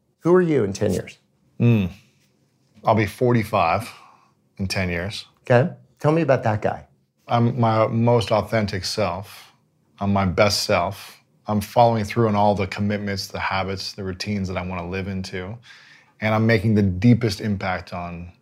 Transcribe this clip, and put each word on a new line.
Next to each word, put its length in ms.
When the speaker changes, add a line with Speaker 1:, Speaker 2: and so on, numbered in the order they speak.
Speaker 1:
Who 140
are 80
you 220
in 80
ten 200
years? 260
Speaker 2:
Mm. 300
I'll 100
be 120
forty-five 840
in 80
ten 220
years. 380
Speaker 1:
Okay. 240
Tell 140
me 100
about 220
that 180
guy. 240
Speaker 2:
I'm 320
my 260
most 460
authentic 520
self. 680
I'm 120
my 140
best 380
self. 540
I'm 140
following 440
through 240
on 80
all 180
the 120
commitments, 600
the 120
habits, 520
the 120
routines 440
that 80
I 100
wanna 220
live 200
into. 480
And 140
I'm 120
making 280
the 80
deepest 580
impact 520
on 380